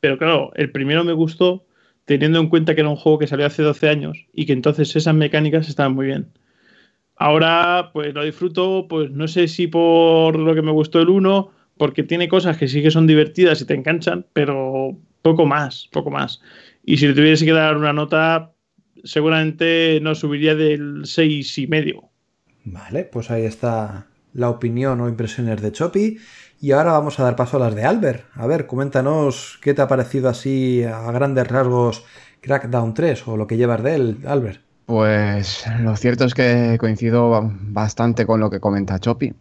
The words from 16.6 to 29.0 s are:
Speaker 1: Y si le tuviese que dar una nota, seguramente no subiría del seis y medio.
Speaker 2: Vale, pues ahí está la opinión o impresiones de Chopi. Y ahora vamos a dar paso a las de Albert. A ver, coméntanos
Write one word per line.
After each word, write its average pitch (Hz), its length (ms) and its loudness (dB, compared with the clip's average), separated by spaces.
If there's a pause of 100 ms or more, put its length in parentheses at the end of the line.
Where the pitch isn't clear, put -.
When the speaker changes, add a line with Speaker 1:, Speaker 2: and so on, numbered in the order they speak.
Speaker 1:
Y - 140 2
si 143 100 4
le 143 60 4
tuviese 156 320 4
que 156 80 4
dar 156 240 2
una 151 160 -2
nota, 160 580 -2 (540)
seguramente 160 960 0
no 156 140 -4
subiría 151 380 0
del 147 520 -2
seis 151 520 -2
y 135 100 -4
medio. 147 420 -4 (560)
Speaker 2:
Vale, 98 400 -10
pues 120 260 -10
ahí 113 140 -2
está 107 640 -6 (260)
la 120 160 -2
opinión 123 500 -2
o 120 80 -4
impresiones 113 540 -4
de 104 100 -4
Chopi. 202 460 -2 (440)
Y 143 100 0
ahora 156 220 4
vamos 147 260 0
a 135 40 2
dar 123 120 2
paso 127 220 -2
a - 20 2
las 117 160 0
de 107 80 -6
Albert. 160 400 0 (120)
A 117 120 -6
ver, 151 200 -2
coméntanos 139 960 -2